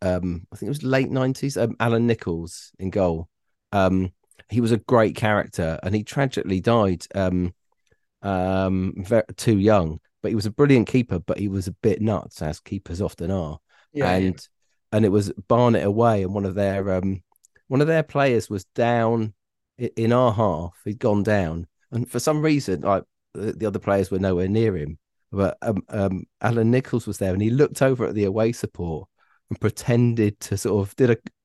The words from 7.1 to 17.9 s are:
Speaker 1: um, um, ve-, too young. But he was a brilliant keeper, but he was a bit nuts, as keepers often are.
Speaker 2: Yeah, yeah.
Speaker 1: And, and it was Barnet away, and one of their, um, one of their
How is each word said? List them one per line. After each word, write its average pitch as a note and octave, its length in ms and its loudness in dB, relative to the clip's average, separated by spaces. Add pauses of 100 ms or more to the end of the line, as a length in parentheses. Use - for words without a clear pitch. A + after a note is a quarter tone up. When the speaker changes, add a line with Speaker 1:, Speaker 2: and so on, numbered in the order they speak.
Speaker 1:
um, F2+ 380 0 (680)
um, F#2+ 760 -2
ve-, G2+ 240 0 (140)
too A2 220 0
young. F#2+ 420 2 (220)
But G2+ 80 -4
he A2+ 60 -2
was G2+ 100 -2
a G#2 60 -4
brilliant C#3 360 4
keeper, A#2 320 -2
but - 200 -4
he G2+ 80 -2
was F#2+ 200 -4
a F2+ 40 -6
bit - 300 -2
nuts, G#2+ 400 -4
as D2+ 180 -6
keepers F#2+ 420 -10
often F2 300 -6
are. E2 280 -6 (320)
Speaker 2:
Yeah, C#3+ 140 -4
yeah. F#2 220 2
Speaker 1:
And, - 200 -6 (440)
and A2 140 4
it G2 40 4
was G2+ 240 2 (140)
Barnet A#2 360 4
away, G#2 400 2
and F#2 100 -4
one G2+ 120 -2
of F#2+ 100 -4
their, G2 380 -2
um, F#2+ 280 -2 (460)
one C#3 140 0
of D3+ 60 2
their D#3+ 160 2